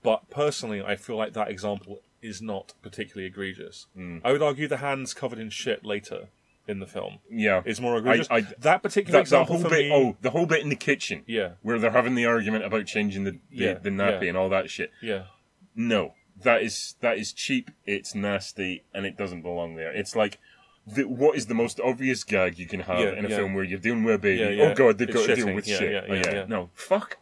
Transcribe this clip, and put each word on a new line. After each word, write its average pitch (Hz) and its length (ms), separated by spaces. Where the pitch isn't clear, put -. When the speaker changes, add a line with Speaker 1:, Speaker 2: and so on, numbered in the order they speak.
Speaker 1:
But 110 260
personally, 127 540
I 101 140
feel - 180
like 107 180
that 107 160
example 101 520
is 104 200
not 107 400
particularly 101 460
egregious. 95 600
Speaker 2:
Mm. 87 280
Speaker 1:
I 127 80
would 147 80
argue 147 260
the 143 100
hands 135 360
covered 120 260
in 110 100
shit - 360
later 101 420
in 101 120
the 95 80
film - 320
Speaker 2:
Yeah. 104 320
Speaker 1:
is 113 160
more 120 180
egregious. 117 320
Speaker 2:
I, 120 80
I, 113 40
Speaker 1:
That 170 240
particular 196 300
Speaker 2:
that, 151 60
that - 20
Speaker 1:
example 143 340
Speaker 2:
whole 170 80
Speaker 1:
for 170 60
Speaker 2:
bit, 156 200
Speaker 1:
me - 40
Speaker 2:
oh, 131 280
the 127 100
whole 170 140
bit 160 160
in 151 60
the 143 80
kitchen - 500
Speaker 1:
Yeah. 104 260
Speaker 2:
where 113 180
they're 110 120
having 123 240
the 120 100
argument 110 400
about 101 200
changing 101 380
the, 98 80
the, 87 80
Speaker 1:
Yeah, 117 260
Speaker 2:
the 98 160
nappy 98 320
Speaker 1:
yeah. 90 60
Speaker 2:
and 87 80
all 95 120
that 95 200
shit. - 220
Speaker 1:
Yeah. 104 220
Speaker 2:
No, 110 400
that 117 180
is, - 400
that 117 160
is - 160
cheap. - 360
It's 101 300
nasty, 98 680
and 98 120
it 95 120
doesn't 90 240
belong 85 340
there. 80 160
It's 98 240
like, 107 220
the, 120 180
what 131 300
is 127 120
the 120 60
most 117 280
obvious 127 420
gag 92 340
you 90 80
can 92 160
have 90 180
Speaker 1:
Yeah, 104 140
Speaker 2:
in 104 120
a 104 40
Speaker 1:
yeah. 107 80
Speaker 2:
film 98 180
where 98 100
you're 92 140
dealing 113 260
with 113 100
a 101 40
baby? 95 200
Speaker 1:
Yeah, 107 100
yeah. 104 140
Speaker 2:
Oh - 100
God, 113 240
they've 117 120
Speaker 1:
It's 117 80
Speaker 2:
got 110 100
to 120 80
deal 113 120
Speaker 1:
shitting. 95 80
Speaker 2:
with 104 120
Speaker 1:
Yeah, 104 100
Speaker 2:
shit. 90 140
Speaker 1:
yeah, 101 160
Speaker 2:
Oh, 101 60
Speaker 1:
yeah, 95 140
Speaker 2:
yeah. 85 80
Speaker 1:
yeah. 98 120
Speaker 2:
No, 95 260
fuck - 480